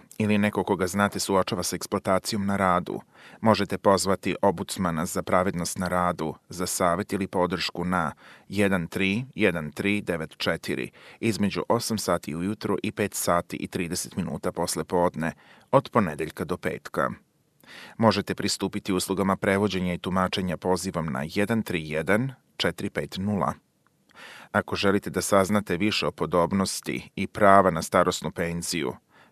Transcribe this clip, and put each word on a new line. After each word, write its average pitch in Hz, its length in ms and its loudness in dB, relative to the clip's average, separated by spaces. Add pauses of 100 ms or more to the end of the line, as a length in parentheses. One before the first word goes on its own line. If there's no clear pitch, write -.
(180)
ili 104 200 2
neko 104 260 2
koga 92 240 0
znate 98 320 0
suočava 92 440 0
sa - 120 -4
eksploatacijom 98 720 -2
na 98 120 0
radu, 90 440 2 (400)
možete 101 360 2
pozvati 98 640 2
ombudsmana 90 640 0
za 90 180 -4
pravednost 90 540 0
na 92 100 -2
radu 87 480 0 (140)
za 87 180 -6
savjet 90 460 0
ili 98 140 -2
podršku 87 580 -2
na 87 260 0 (380)
jedan 98 380 0
tri 98 360 -2 (120)
jedan 85 360 0
tri 101 300 -2
devet 80 360 -6
četiri 80 540 -4 (280)
između 101 500 0
osam 113 280 0
sati 87 380 -2
ujutru 98 480 -4
i 107 80 -2
pet 104 220 -2
sati - 440 0
i - 100 -6
trideset 87 480 -6
minuta 80 360 -4
posle 87 320 -4
podne, 87 500 0 (380)
od 135 180 2
ponedeljka 80 560 -2
do 87 120 -4
petka. - 540 -4 (840)
Možete 101 380 2
pristupiti 98 580 -4
uslugama 95 420 0
prevođenja 95 580 0
i 85 40 -4
tumačenja 92 600 -2
pozivom 90 480 -2
na 69 200 -4
jedan 101 380 0
tri 82 260 -4
jedan 95 420 0 (260)
četiri - 320 -4
pet - 280 -6
nula. 95 360 -2 (1000)
Ako 101 240 0
želite 98 340 2
da 85 120 -2
saznate 98 560 4
više 98 300 0
o 73 40 0
podobnosti 85 1040 0
i 95 120 -4
prava 98 440 8
na 82 100 -2
starosnu 87 500 0
penziju, 85 640 -4 (380)